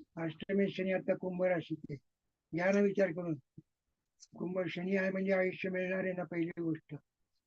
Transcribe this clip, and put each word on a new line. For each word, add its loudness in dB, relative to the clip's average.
अष्टमे 0
शनी -2
आता 2
कुंभ -4
राशीत 0
आहे. -8
घ्या 2
ना 6
विचार 4
करून. -2
कुंभ -2
शनी -2
आहे 2
म्हणजे 0
आयुष्य 0
मिळणार 0
आहे 0
ना, -4
पहिली -4
गोष्ट. -4